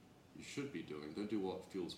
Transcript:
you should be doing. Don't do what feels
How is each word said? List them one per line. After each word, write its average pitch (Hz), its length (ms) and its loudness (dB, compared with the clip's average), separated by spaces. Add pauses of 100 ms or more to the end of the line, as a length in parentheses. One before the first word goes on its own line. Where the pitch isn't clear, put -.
(380)
you - 60 -8
should - 300 -2
be 85 80 0
doing. 76 340 -4
Don't 104 140 2
do 107 100 6
what 92 320 2
feels 87 260 2